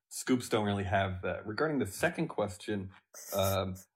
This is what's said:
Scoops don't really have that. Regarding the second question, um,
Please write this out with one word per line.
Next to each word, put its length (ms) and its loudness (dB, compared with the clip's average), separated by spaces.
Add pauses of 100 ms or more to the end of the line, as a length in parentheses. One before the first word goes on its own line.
Scoops 400 0
don't 160 2
really 200 0
have 380 0
that. 240 -2
Regarding 320 0
the 80 2
second 420 0
question, 640 -2 (460)
um, 380 2 (220)